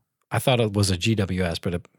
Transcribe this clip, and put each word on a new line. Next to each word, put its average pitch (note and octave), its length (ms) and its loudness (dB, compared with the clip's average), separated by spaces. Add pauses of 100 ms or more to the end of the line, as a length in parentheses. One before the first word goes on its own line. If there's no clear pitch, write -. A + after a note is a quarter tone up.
(320)
I G#2+ 60 -2
thought A#2+ 220 2
it A2 140 0
was G2+ 160 4
a F#2 60 0
G G#2+ 180 0
W F#2 280 -2
S, E2+ 160 -2
but F2 160 -4
it, - 140 -8 (100)